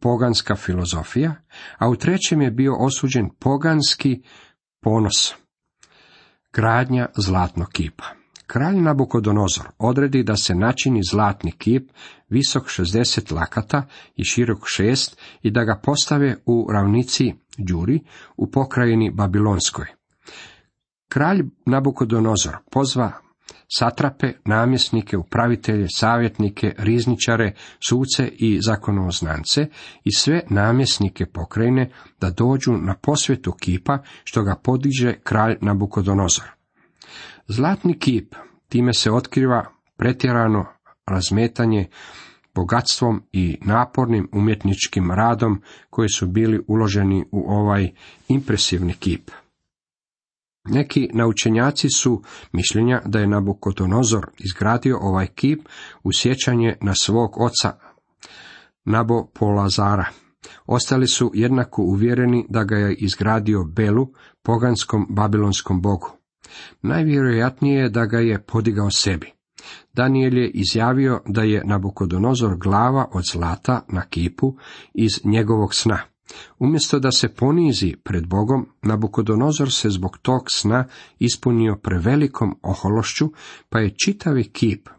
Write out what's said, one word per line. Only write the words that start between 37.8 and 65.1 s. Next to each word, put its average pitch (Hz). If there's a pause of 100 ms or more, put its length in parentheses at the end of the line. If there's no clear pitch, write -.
kip, 113 (340)
time 123
se -
otkriva 123 (320)
pretjerano 117 (420)
razmetanje 107 (680)
bogatstvom 110
i 90
napornim 117
umjetničkim 101
radom 110 (280)
koji 113
su -
bili 110
uloženi 101
u 101
ovaj 101 (380)
impresivni 101
kip. - (1300)
Neki 127
naučenjaci 117
su 123 (280)
mišljenja 110
da 104
je 104
Nabukodonozor 101 (100)
izgradio 110
ovaj 95
kip 151 (360)
u -
sjećanje 120
na 98
svog 113
oca - (1080)
Nabopolazara. 104 (600)
Ostali 127
su 120
jednako 123
uvjereni 120
da 107
ga 107
je 101
izgradio 104
Belu, 107 (360)
poganskom 113
babilonskom 104